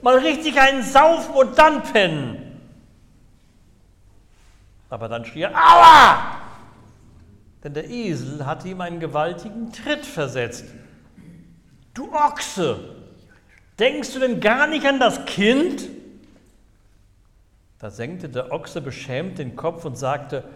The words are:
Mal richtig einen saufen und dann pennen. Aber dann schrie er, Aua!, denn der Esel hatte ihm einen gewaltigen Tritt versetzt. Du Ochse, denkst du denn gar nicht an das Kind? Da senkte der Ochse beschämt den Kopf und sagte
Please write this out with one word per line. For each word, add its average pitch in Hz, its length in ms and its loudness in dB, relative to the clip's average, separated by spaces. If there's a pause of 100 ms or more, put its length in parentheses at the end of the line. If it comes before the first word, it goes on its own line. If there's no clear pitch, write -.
Mal 254 180 4
richtig 302 400 -2
einen 269 240 4
saufen 311 500 4
und 269 240 2
dann 302 260 6
pennen. 151 760 -2 (2250)
Aber 113 180 -12
dann 117 180 -10
schrie - 160 -14
er, 185 140 -6
Aua!, 320 840 8 (1200)
denn 143 100 -12
der 151 160 -10
Esel 147 560 -8
hatte 156 240 -8
ihm 185 120 -12
einen 175 180 -8
gewaltigen 175 720 -6
Tritt - 340 -8
versetzt. 127 600 -8 (1300)
Du 277 200 -14
Ochse, 285 640 -2 (1000)
denkst 277 360 -2
du 262 60 -10
denn 254 200 -2
gar 247 280 2
nicht 302 180 -4
an 277 140 2
das 240 260 0
Kind? 262 640 0 (1900)
Da 107 120 -16
senkte 147 380 -14
der 123 220 -10
Ochse 165 300 -10
beschämt 135 560 -10
den 127 180 -12
Kopf 170 300 -10
und 131 120 -10
sagte 135 460 -8 (120)